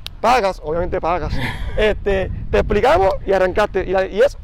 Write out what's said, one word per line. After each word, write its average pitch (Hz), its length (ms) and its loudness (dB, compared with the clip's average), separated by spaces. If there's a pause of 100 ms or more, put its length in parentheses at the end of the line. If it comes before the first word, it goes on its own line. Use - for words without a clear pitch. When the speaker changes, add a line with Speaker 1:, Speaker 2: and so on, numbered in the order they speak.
(220)
Speaker 1:
pagas, 214 420 2
obviamente 175 380 -2
pagas. 160 360 -2
Speaker 2:
<laughs> - 400 -4
Speaker 1:
Este, 196 540 0 (200)
te 208 80 2
explicamos 254 500 2 (160)
y 190 80 0
arrancaste. 185 520 2
Y 180 60 -4
la, 190 140 2
y 185 160 -4
es - 220 4